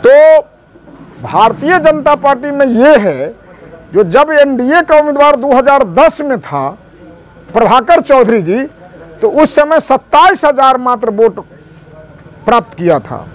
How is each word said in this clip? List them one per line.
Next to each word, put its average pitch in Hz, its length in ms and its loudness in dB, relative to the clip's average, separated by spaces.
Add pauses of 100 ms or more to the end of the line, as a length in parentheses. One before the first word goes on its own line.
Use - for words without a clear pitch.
तो 302 340 6 (800)
भारतीय 226 560 -2
जनता 302 360 0
पार्टी 277 360 -4
में 277 160 -2
ये 262 300 2
है, 175 380 -4 (600)
जो 202 100 2
जब 262 260 0
एनडीए 285 520 0
का 311 160 2
उम्मीदवार 294 380 2
दो 262 160 -4
हज़ार 269 320 2
दस 254 360 0
में 269 200 -6
था 143 380 -8 (760)
प्रभाकर 240 460 2
चौधरी 226 420 0
जी, 202 220 -4 (580)
तो 214 80 0
उस 294 240 0
समय 302 260 0
सत्ताईस 320 640 0
हज़ार 262 340 0
मात्र 247 320 -4
वोट 208 340 -2 (1000)
प्राप्त 226 280 -2
किया 170 240 -2
था - 360 -12